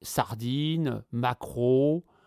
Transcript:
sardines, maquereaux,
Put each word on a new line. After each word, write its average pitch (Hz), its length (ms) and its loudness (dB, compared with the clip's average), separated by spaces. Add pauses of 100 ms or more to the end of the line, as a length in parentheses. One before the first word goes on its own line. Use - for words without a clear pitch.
sardines, 131 1080 -2
maquereaux, 127 960 2 (220)